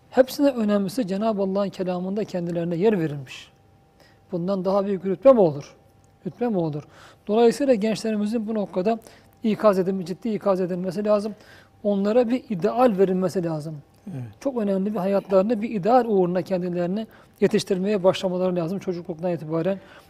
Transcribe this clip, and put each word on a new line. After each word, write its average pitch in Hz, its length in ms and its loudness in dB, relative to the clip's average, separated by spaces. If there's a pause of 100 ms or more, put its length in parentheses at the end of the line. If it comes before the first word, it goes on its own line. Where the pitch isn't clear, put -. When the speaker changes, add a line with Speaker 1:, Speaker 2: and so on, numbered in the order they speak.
(100)
Speaker 1:
Hepsine 277 400 2
önemlisi 208 560 0
Cenab-ı 202 360 -2
Allah'ın 196 260 0
kelamında 185 560 -4
kendilerine 170 520 -4
yer 202 240 2
verilmiş. 143 480 -8 (840)
Bundan 185 320 -2
daha 196 220 0
büyük 190 180 -4
rütbe 196 280 6
mi 233 80 6
olur? 147 360 0 (500)
Rütbe 240 220 -4
mi 202 100 -2
olur? 151 240 -2 (440)
Dolayısıyla 233 480 4
gençlerimizin 214 760 -2
bu 226 60 -4
noktada 208 440 -2 (440)
ikaz 208 360 2
edilme-, 190 280 -2
ciddi 185 220 -8
ikaz 202 320 0
edilmesi 185 440 -4
lazım. 208 300 0 (480)
Onlara 208 460 2
bir 247 220 -2
ideal 220 480 2
verilmesi 185 460 2
lazım. 160 300 -6 (360)
Speaker 2:
Evet. 135 120 -10 (180)
Speaker 1:
Çok 269 160 -4
önemli 202 380 -2
bir 214 40 -4
hayatlarında 196 640 2
bir 226 80 -4
ideal 220 380 4
uğruna 185 340 2
kendilerini 180 640 -2 (340)
yetiştirmeye 190 640 0
başlamaları 180 520 0
lazım 175 220 -4
çocukluktan 175 540 -6
itibaren. 165 460 -4 (320)